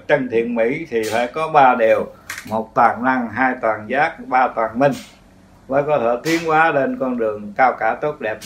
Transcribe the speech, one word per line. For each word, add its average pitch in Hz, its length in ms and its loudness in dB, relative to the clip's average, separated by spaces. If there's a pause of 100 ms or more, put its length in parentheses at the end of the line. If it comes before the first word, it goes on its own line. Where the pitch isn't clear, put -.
chân 139 240 2
thiện 117 240 0
mỹ 120 340 -2
thì 117 120 -2 (100)
phải 120 160 0
có 156 200 -4
ba 139 280 6
điều. 110 320 2 (420)
Một 110 240 -4
toàn 113 300 2
năng, 127 260 -2
hai 123 320 -2
toàn 107 280 -2
giác, 131 380 -2
ba 127 200 2
toàn 113 320 -4
minh, 143 120 4 (760)
mới 139 160 0
có 147 140 0
thể 120 260 0
tiến 165 240 -2
hóa 160 240 4
lên 131 280 0
con 127 180 -4
đường 104 400 -4
cao 120 220 4
cả, 113 220 0
tốt 151 180 -4
đẹp 107 260 -6